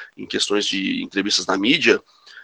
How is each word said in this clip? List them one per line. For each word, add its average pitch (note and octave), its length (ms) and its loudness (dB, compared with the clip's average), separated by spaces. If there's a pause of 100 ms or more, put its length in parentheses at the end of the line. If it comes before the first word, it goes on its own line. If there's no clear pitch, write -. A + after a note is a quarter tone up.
(160)
em G#2 100 -12
questões G2+ 400 0
de F#2+ 360 -2
entrevistas G2 440 -2
na F#2+ 100 0
mídia, A#2 440 4 (440)